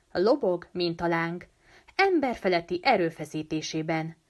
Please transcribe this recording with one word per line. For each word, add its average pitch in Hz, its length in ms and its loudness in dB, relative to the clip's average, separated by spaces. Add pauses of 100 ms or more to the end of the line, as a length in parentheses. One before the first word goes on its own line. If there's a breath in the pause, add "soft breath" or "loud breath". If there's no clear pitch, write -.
(120)
lobog, 190 600 2
mint 170 280 -4
a 170 80 0
láng. 170 380 -2 (480 soft breath)
Ember 330 400 2
feletti 180 480 -2
erőfeszítésében. 160 1300 -2 (140)